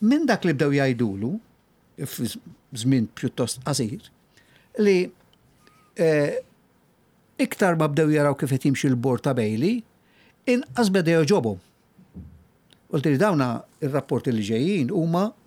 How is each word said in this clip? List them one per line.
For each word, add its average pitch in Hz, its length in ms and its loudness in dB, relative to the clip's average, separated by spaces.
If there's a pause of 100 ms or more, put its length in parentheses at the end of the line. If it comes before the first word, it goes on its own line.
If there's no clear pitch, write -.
minn 285 240 4
dak - 200 0
li 165 80 2
bdew 143 180 2
jgħidulu, 123 680 0 (600)
f-, - 380 -8 (360)
żmien 123 400 0
pjuttost 123 500 -6
qasir, 131 380 -4 (800)
li 190 320 2 (880)
eh, 156 420 2 (1000)
iktar 196 380 0
ma 156 100 2
bdew 151 260 0
jaraw 143 220 2
kif 143 140 -4
qed 135 160 -2
jimxi 139 240 0
l-bord 123 340 0
ta' 139 100 0
Bailey, 131 500 -2 (640)
inqas 247 420 0
beda 180 220 2
joġobhom. 117 480 2 (1300)
Qulti 160 200 0
li 135 80 2
dawna 160 300 2 (340)
ir-rapporti 135 500 -2
li 110 140 0
ġejjin 127 460 0
huma 175 400 -2 (160)